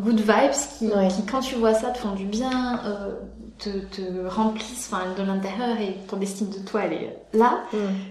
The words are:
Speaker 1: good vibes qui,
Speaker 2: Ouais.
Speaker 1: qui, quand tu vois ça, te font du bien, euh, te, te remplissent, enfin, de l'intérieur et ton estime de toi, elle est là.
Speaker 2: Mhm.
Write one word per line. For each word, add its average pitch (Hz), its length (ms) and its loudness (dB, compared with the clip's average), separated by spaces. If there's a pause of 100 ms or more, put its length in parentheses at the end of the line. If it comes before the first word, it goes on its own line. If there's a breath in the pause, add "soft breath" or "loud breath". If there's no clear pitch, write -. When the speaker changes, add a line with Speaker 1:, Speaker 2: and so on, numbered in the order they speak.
Speaker 1:
good 220 160 4
vibes 220 320 6 (260)
qui, 220 100 0
Speaker 2:
Ouais. 202 220 4
Speaker 1:
qui, 196 160 0
quand 262 160 0
tu 254 140 -4
vois 226 180 6
ça, 233 160 2
te - 80 -2
font 202 160 -4
du 196 120 -4
bien, 247 600 0
euh, 202 300 -4 (440)
te, 208 100 -6
te 185 580 -6
remplissent, 214 640 -2
enfin, 185 120 -2 (140)
de 202 60 -2
l'intérieur 196 560 0
et 190 160 -2 (120)
ton 196 140 -4
estime 202 280 -2
de 196 100 -6
toi, 202 260 -2
elle 165 80 -2
est - 240 -6 (160)
là. 233 260 6 (140)
Speaker 2:
Mhm. 214 60 0 (320)